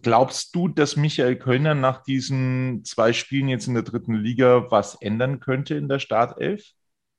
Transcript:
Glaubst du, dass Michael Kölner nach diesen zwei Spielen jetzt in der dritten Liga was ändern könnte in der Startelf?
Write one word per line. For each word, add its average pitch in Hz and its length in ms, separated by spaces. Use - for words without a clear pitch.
Glaubst 117 540
du, 175 140
dass 147 280
Michael 143 400
Kölner 135 380
nach 131 280
diesen 131 840
zwei 113 280
Spielen 135 360
jetzt 127 200
in 123 60
der 110 80
dritten 113 320
Liga 120 560
was 104 240
ändern 123 440
könnte 135 360
in 147 140
der 135 100
Startelf? 127 640